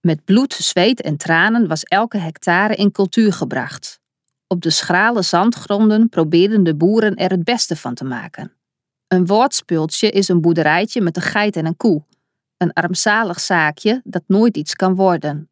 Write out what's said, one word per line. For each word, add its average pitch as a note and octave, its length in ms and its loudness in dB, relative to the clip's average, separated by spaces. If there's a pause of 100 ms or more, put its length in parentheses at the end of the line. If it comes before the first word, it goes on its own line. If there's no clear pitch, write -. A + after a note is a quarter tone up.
Met D#3+ 240 -2
bloed, B3 280 2
zweet - 480 0
en D3+ 160 -4
tranen F3+ 520 0
was D#3 140 -4
elke G#3+ 360 -2
hectare F3+ 560 -2
in G3+ 180 0
cultuur G3+ 400 0
gebracht. - 680 -8 (460)
Op F3 140 -4
de E3 100 -2
schrale G3+ 520 0
zandgronden G#3+ 880 2
probeerden F3+ 560 2
de D#3+ 120 0
boeren G#3 380 2
er A3+ 160 -2
het F3+ 140 0
beste A#3 320 -2
van B2 180 -8
te B2+ 100 -12
maken. B2+ 480 -10 (560)
Een F3+ 180 2
woordspultje G3 840 0
is G3 180 0
een F3 120 4
boerderijtje E3+ 600 2
met E3+ 160 0
een F3+ 60 -6
geit G#3 340 -2
en D#3+ 100 -4
een E3 100 -4
koe. E3 280 0 (520)
Een F3 160 -2
armzalig F#3 680 -2
zaakje F3+ 640 0
dat - 220 -8
nooit G#3+ 300 2
iets - 180 -8
kan F#3 200 0
worden. D#3 580 -2